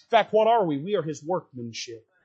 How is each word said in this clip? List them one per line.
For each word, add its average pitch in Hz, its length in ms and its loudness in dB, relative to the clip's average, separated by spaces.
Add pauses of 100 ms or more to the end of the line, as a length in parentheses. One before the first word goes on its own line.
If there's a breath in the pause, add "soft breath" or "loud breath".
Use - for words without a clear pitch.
In - 40 -12
fact, 214 220 4
what 214 140 4
are 226 180 4
we? 151 140 -2
We 185 160 -6
are 175 80 0
his 147 200 -8
workmanship. 120 840 -8 (180)